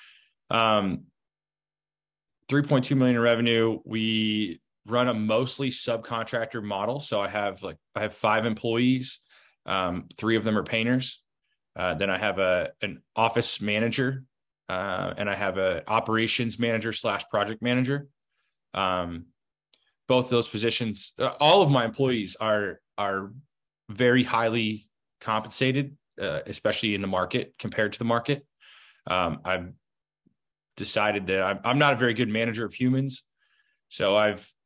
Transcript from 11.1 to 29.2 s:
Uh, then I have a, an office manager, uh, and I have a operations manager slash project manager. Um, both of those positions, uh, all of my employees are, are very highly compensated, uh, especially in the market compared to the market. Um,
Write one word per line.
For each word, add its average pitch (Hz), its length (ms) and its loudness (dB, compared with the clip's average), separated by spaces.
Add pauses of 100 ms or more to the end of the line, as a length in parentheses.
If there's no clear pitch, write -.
Uh, 90 180 -2
then 95 160 0
I 92 80 0
have 98 220 0
a, 90 320 2 (100)
an 98 220 -8 (120)
office 113 460 0
manager, 117 640 -2 (440)
uh, 92 480 -4
and 101 140 -4
I 98 60 0
have 95 240 -2
a 92 280 0
operations 110 720 0
manager 113 340 0
slash 104 380 -2
project 107 320 -2
manager. 127 460 0 (640)
Um, 90 540 -2 (800)
both 127 180 4
of 123 60 -4
those 120 180 2
positions, 110 680 -4
uh, 127 200 -2
all 165 220 8
of 156 80 6
my 127 160 4
employees 113 520 -2
are, 104 440 -2 (160)
are 98 340 -4 (580)
very 123 340 4
highly 113 640 0 (320)
compensated, 131 720 -2 (240)
uh, 78 280 -2
especially 104 480 -2
in 101 60 -4
the 101 60 -4
market 92 520 -2
compared 107 340 -4
to - 60 -16
the 120 60 -4
market. 117 380 0 (600)
Um, 87 400 0